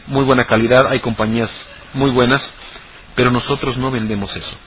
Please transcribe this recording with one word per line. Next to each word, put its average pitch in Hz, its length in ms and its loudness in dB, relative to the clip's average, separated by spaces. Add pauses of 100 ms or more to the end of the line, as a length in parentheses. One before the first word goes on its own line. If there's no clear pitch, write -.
muy 139 180 0
buena 127 200 2
calidad, 117 440 4
hay 127 120 0
compañías 113 500 -2 (440)
muy 135 160 2
buenas, 127 320 2 (720)
pero 123 160 2
nosotros 123 480 -2
no 131 120 -2
vendemos 110 460 -4
eso. - 200 -12 (100)